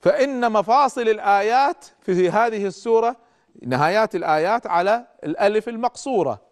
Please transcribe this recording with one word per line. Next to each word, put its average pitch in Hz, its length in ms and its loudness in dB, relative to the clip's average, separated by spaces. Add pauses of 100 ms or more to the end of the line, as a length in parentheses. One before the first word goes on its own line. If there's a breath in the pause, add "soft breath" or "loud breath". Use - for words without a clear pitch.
فإن 254 500 0
مفاصل 240 480 2
الآيات 220 840 0 (140)
في 180 300 0
هذه 208 360 0
السورة، 233 500 -2 (500 soft breath)
نهايات 160 480 0
الآيات 170 520 0
على 196 400 0 (180)
الألف 208 440 0
المقصورة 226 720 -4 (120)